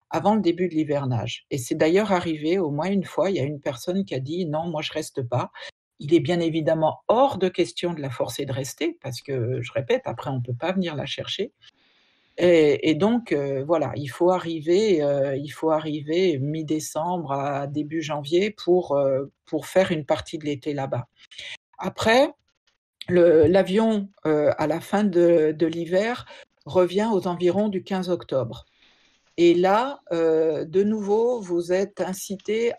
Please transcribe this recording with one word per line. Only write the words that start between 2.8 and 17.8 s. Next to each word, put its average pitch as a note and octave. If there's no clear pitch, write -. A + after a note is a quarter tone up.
une G3
fois, D#3+
il F#3
y C#3+
a B2+
une D3
personne F3
qui D#3
a C3
dit, « D#3+
Non, D#3
moi D#3
je -
reste D3+
pas. » B2+
Il D3
est E3
bien E3+
évidemment D#3+
hors B3+
de F#3
question F3
de D3+
la C3+
forcer C3
de C3+
rester, C#3
parce -
que, B2+
je A#2+
répète, B3
après C#3+
on C3
peut B2
pas D#3+
venir F3
la C3+
chercher. -
Et, D#3+
et D#3+
donc, A3
euh, C#3
voilà, D3+
il C#3+
faut E3+
arriver, E3+
euh, C#3+
il C#3+
faut D#3+
arriver D#3
mi-décembre D#3
à C#3
début D3+